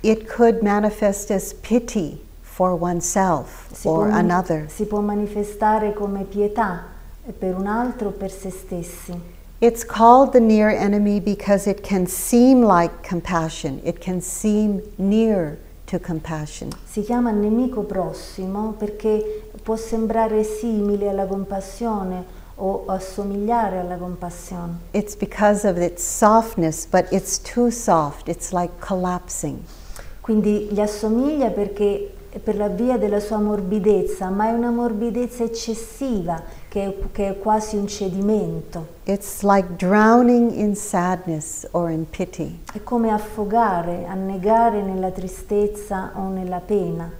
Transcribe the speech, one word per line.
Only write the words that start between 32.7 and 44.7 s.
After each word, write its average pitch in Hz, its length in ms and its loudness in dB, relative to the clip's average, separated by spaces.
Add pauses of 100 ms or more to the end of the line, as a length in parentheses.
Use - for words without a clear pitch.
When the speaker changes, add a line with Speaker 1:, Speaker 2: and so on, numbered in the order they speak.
Speaker 2:
della 208 220 2
sua 214 200 -4
morbidezza, 202 880 2
ma 214 200 0
è - 20 0
una 233 180 0
morbidezza 233 720 -2
eccessiva, 220 1000 -4 (280)
che 196 160 -2
è, 196 80 -4 (180)
che 196 180 -2
è 190 100 -6
quasi 214 380 0
un 202 100 -2
cedimento. 185 1160 -2
Speaker 1:
It's - 360 -4
like 196 340 4
drowning 233 760 6
in 208 240 0
sadness 175 960 -2
or 170 180 0
in 160 180 -2
pity. 170 520 -8 (120)
Speaker 2:
È 208 120 -10
come 226 260 0
affogare, 202 960 0
annegare 202 760 2